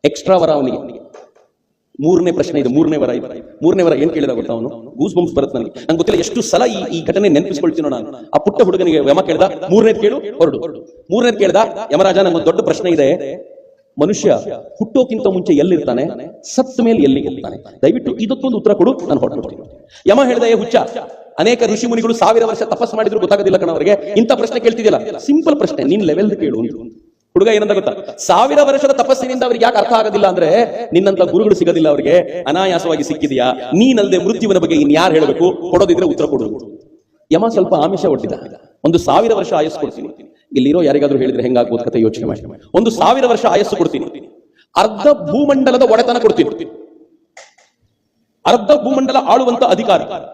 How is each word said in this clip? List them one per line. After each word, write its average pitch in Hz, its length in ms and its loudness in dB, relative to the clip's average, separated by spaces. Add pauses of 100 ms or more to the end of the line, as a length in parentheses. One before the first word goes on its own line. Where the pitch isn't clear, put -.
ಎಕ್ಸ್ಟ್ರಾ 180 320 2
ವರ 160 120 2
ಅವನಿಗೆ. 135 280 0 (1200)
ಮೂರನೇ 170 300 2
ಪ್ರಶ್ನೆ - 280 -2
ಇದು, 127 100 -2
ಮೂರನೇ 151 280 0
ವರ 131 120 0
ಇದು. - 540 -10
ಮೂರನೇ 180 200 2
ವರ 165 120 2
ಏನ್ 156 180 0
ಕೇಳಿದ 143 160 -2
ಗೊತ್ತಾ 117 240 -4
ಅವನು? 113 160 -6
ಗೂಸ್ 120 460 -6
ಬಂಪ್ಸ್ 175 200 -2
ಬರುತ್ತೆ 139 220 -2
ನನಗೆ. 117 120 -6
ನಂಗೆ - 280 -4
ಗೊತ್ತಿಲ್ಲ 175 220 0
ಎಷ್ಟು 226 220 -4
ಸಲ - 220 0
ಈ, 190 340 -4
ಈ 165 80 -6
ಘಟನೆ 196 240 0
ನೆನಪಿಸ್ಕೊಳ್ತೀನೋ 156 600 0
ನಾನು. 120 180 -6 (280)
ಆ - 20 2
ಪುಟ್ಟ 202 240 0
ಹುಡುಗನಿಗೆ 180 360 2
ಯಮ 143 240 2
ಕೇಳ್ದ, 170 200 0
"ಮೂರನೇದು 196 600 2
ಕೇಳು, 226 180 0
ಹೊರಡು." 202 400 -2 (520)
ಮೂರನೇದು 233 260 2
ಕೇಳ್ದ, 190 180 2 (380)
"ಯಮರಾಜ, 190 240 2
ನಂಗೊಂದು 175 280 2
ದೊಡ್ಡ 170 160 2
ಪ್ರಶ್ನೆ 175 300 -2
ಇದೆ. 139 560 0 (540)
ಮನುಷ್ಯ 190 300 2 (480)
ಹುಟ್ಟೋಕ್ಕಿಂತ 233 480 -2
ಮುಂಚೆ 180 260 0
ಎಲ್ಲಿರ್ತಾನೆ, 147 540 0 (480)
ಸತ್ತ - 260 -2
ಮೇಲೆ 226 220 2
ಎಲ್ಲಿಗೆ 135 240 2
ಹೋಗ್ತಾನೆ? - 540 -10
ದಯವಿಟ್ಟು - 360 -2
ಇದಕ್ಕೊಂದು 240 400 -4
ಉತ್ತರ 208 160 2
ಕೊಡು, 233 340 2
ನಾನು 139 120 -2
ಹೊರಟ್ಬಿಡ್ತೀನಿ." - 440 -6 (440)
ಯಮ 220 180 4
ಹೇಳ್ದ, 233 180 0
"ಏ 226 100 2
ಹುಚ್ಚ, 220 220 -2 (640)
ಅನೇಕ 233 240 2 (100)
ಋಷಿ 240 140 -4
ಮುನಿಗಳು 226 260 0
ಸಾವಿರ 226 320 2
ವರ್ಷ 220 140 -4
ತಪಸ್ 220 340 -4
ಮಾಡಿದ್ರು 214 260 -2
ಗೊತ್ತಾಗೋದಿಲ್ಲ 202 380 0
ಕಣ 170 120 0
ಅವ್ರಿಗೆ, 196 480 0
ಇಂಥ 233 140 2
ಪ್ರಶ್ನೆ 233 280 0
ಕೇಳ್ತಿದ್ಯಲ್ಲ, 220 580 0
ಸಿಂಪಲ್ 294 380 0
ಪ್ರಶ್ನೆ, - 280 -2
ನಿನ್ 190 200 2
ಲೆವೆಲ್ 185 360 0
ಕೇಳು" 123 200 -4
ಅಂದ್ರು. 117 480 -10 (260)
ಹುಡುಗ 196 140 2
ಏನಂದ 208 240 2
ಗೊತ್ತಾ, 196 200 0 (260)
ಸಾವಿರ 247 460 2
ವರ್ಷದ 277 280 2
ತಪಸ್ಸಿನಿಂದ 254 520 0
ಅವ್ರಿಗೆ 233 220 0
ಯಾಕೆ 240 120 0
ಅರ್ಥ 190 160 2
ಆಗೋದಿಲ್ಲ 208 340 2
ಅಂದ್ರೆ, 180 380 2 (280)
ನಿನ್ನಂತ 185 280 2
ಗುರುಗಳು 190 340 4
ಸಿಗೋದಿಲ್ಲ 165 340 2
ಅವ್ರಿಗೆ, 175 580 0
ಅನಾಯಾಸವಾಗಿ 170 560 0
ಸಿಕ್ಕಿದ್ಯಾ, 131 500 -2
ನೀನಲ್ದೆ 196 640 2
ಮೃತ್ಯುವಿನ 196 400 0
ಬಗ್ಗೆ 165 180 0
ಇನ್ಯಾರು 156 380 2
ಹೇಳ್ಬೇಕು, 160 580 0
ಕೊಡೋದಿದ್ರೆ 175 340 2
ಉತ್ತರ 151 200 -2
ಕೊಡು. 113 520 -6 (540)
ಯಮ 185 160 0
ಸ್ವಲ್ಪ 214 260 0
ಆಮಿಷ 175 320 0
ಒಡ್ಡಿದ, 139 260 0 (520)
"ಒಂದು 165 140 2
ಸಾವಿರ 220 360 2
ವರ್ಷ 196 200 -2
ಆಯಸ್ಸು 156 260 -2
ಕೊಡ್ತೀನಿ." - 580 -10 (180)
ಇಲ್ಲಿರೋ 143 260 2
ಯಾರಿಗಾದ್ರೂ 143 360 2
ಹೇಳಿದ್ರೆ 123 260 0
ಹೆಂಗಾಗ್ಬೋದು 120 400 0
ಕತೆ 117 180 0
ಯೋಚನೆ 110 240 -2
ಮಾಡಿ. - 160 -6 (320)
"ಒಂದು 226 180 2
ಸಾವಿರ 247 340 2
ವರ್ಷ 233 200 0
ಆಯಸ್ಸು 202 300 2
ಕೊಡ್ತೀನಿ, 170 300 -2 (720)
ಅರ್ಧ 208 300 0
ಭೂಮಂಡಲದ 269 720 2
ಒಡೆತನ 233 400 2
ಕೊಡ್ತೀನಿ, - 640 -2 (1600)
ಅರ್ಧ 226 260 2 (120)
ಭೂಮಂಡಲ 262 320 -2 (120)
ಆಳುವಂತ 240 360 2
ಅಧಿಕಾರ. 202 380 2 (320)